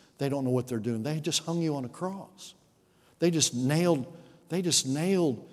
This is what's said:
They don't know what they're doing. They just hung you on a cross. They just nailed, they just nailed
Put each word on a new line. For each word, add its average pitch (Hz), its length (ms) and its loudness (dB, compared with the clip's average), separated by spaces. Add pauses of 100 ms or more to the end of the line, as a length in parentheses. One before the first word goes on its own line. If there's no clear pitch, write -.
(180)
They 139 100 -2
don't 139 160 -2
know 127 80 2
what 127 160 0
they're 117 120 -2
doing. 113 220 -2
They 151 200 -4
just 160 240 -2
hung 170 160 -2
you 151 160 0
on 127 80 -6
a 120 40 -10
cross. - 680 -10 (640)
They 170 120 4
just 156 220 2
nailed, 143 520 2 (440)
they 175 120 -2
just 160 240 2
nailed 156 680 0